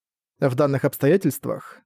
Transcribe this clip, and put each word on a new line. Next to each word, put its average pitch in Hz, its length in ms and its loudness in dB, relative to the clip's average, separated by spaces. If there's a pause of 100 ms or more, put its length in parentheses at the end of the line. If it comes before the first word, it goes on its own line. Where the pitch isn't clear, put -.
(400)
«В 131 160 0
данных 139 300 0
обстоятельствах», - 1000 -2